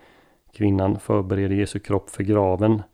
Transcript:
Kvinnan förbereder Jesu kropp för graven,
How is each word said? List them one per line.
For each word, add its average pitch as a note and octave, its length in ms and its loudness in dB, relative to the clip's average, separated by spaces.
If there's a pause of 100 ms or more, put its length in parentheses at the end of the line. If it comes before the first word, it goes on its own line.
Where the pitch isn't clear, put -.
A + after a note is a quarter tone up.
(540)
Kvinnan G2+ 460 0
förbereder G2 560 -2
Jesu G2+ 240 -2
kropp G2 300 -4
för - 140 -8
graven, G#2 580 2 (120)